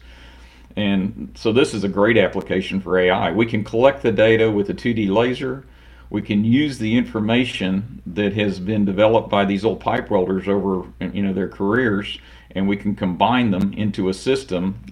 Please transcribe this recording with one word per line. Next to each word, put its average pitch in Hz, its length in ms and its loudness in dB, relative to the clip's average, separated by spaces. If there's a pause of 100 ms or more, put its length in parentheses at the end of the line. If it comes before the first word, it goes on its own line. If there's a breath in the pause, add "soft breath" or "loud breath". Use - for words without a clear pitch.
(760 loud breath)
And 101 580 -2
so 113 180 -2
this 127 220 2
is 101 80 -4
a 101 60 0
great 101 280 4
application 95 640 0
for 92 200 2
A 90 100 4
I. 95 220 0
We 107 120 2
can 107 200 -2
collect 131 380 2
the 117 100 2
data 110 380 4
with 101 200 0
a 95 40 -4
two 117 200 -2
D 110 140 0
laser. 127 560 -2 (460 soft breath)
We 101 120 -2
can 104 220 0
use 131 340 2
the 110 180 0
information 110 1080 -2
that 101 280 -2
has 101 260 -2
been 104 240 -2
developed 98 440 2
by 101 160 2
these 98 200 -2
old - 160 0
pipe 117 300 -4
welders 95 360 0
over, 98 400 0 (140)
you 92 220 -4
know, 98 100 0
their 92 160 -2
careers, 104 680 -2 (340 loud breath)
and 98 160 0
we 101 80 0
can 101 180 -4
combine 104 560 0
them 98 240 0
into 101 340 -2
a 95 60 0
system 98 640 -2 (120)